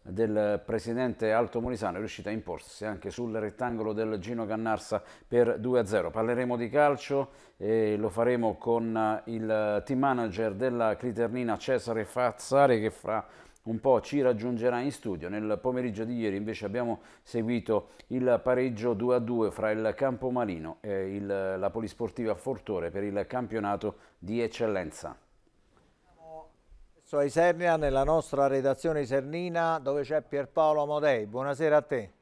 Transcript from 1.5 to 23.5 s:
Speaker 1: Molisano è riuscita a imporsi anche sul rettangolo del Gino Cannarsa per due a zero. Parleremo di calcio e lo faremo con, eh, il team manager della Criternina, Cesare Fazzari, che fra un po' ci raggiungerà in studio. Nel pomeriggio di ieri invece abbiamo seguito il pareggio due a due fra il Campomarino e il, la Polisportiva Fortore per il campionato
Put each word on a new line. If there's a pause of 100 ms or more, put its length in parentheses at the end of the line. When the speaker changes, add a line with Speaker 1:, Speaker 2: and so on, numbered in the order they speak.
Speaker 1:
Molisano
è
riuscita
a
imporsi
anche
sul
rettangolo
del
Gino
Cannarsa (260)
per
due
a
zero.
Parleremo
di
calcio (120)
e
lo
faremo
con,
eh,
il
team
manager
della
Criternina,
Cesare
Fazzari,
che
fra (380)
un
po'
ci
raggiungerà
in
studio.
Nel
pomeriggio
di
ieri
invece
abbiamo (240)
seguito (180)
il
pareggio
due
a
due
fra
il
Campomarino
e
il,
la
Polisportiva
Fortore
per
il
campionato (240)